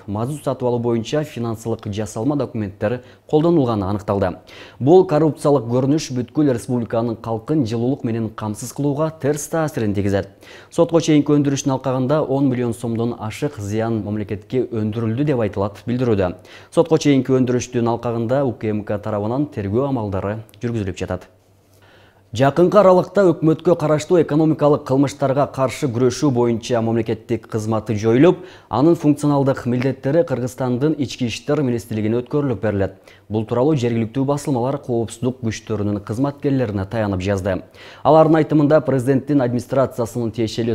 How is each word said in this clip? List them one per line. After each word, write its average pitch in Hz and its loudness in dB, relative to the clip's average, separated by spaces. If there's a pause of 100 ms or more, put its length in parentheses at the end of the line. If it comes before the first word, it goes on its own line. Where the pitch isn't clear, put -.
мазут 120 -6
сатып 123 -4
алуу 120 0
боюнча 117 -2
финансылык 113 -8
жасалма 110 -4
документтер 113 -4 (260)
колдонулганы 139 2
аныкталды. 101 -2 (420)
Бул 170 6
коррупциялык 147 2
көрүнүш 135 0
бүткүл 131 0
республиканын 117 -2
калкын 113 -2
жылуулук 120 -2
менен 113 -2
камсыз 110 -8
кылууга 147 -2
терс 147 -4
таасирин 143 -2
тийгизет. 98 -2 (400)
Сотко 165 2
чейинки 147 4
өндүрүштүн 139 2
алкагында 131 0
он 139 0
миллион 120 0
сомдон 117 -4
ашык 110 -6
зыян 107 -2
мамлекетке 104 -4
өндүрүлдү 113 -2
деп 139 0
айтылат 101 -4
билдирүүдө. 113 0 (340)
Сотко 160 2
чейинки 135 4
өндүрүштүн 123 0
алкагында 117 -2
У 123 0
К 110 -4
М 107 -2
К 107 -4
тарабынан 110 -4
тергөө 110 -2
амалдары 107 -4 (180)
жүргүзүлүп 107 -6
жатат. 90 -8 (1040)
Жакынкы 170 4
аралыкта 185 4
өкмөткө 160 2
караштуу 151 0
экономикалык 147 2
кылмыштарга 135 0 (100)
каршы 135 -2
күрөшүү 123 2
боюнча 117 0
мамлекеттик 113 -2
кызматы 110 -2
жоюлуп, 123 4 (280)
анын 160 2
функционалдык 143 0 (100)
милдеттери 135 0
Кыргызстандын 127 -2
ички 123 -4
иштер 147 -2
министрлигине 113 -2
өткөрүлүп 139 -2
берилет. 98 -2 (300)
Бул 107 -2
тууралуу 131 2
жергиликтүү 117 -2
басылмалар 139 -2
коопсуздук 117 -4
күчтөрүнүн 104 -4
кызматкерлерине 123 -2
таянып 101 -2
жазды. 95 -2 (420)
Алардын 156 6
айтымында, 147 4
президенттин 135 0
администрациясынын 120 -2
тиешелүү 117 -2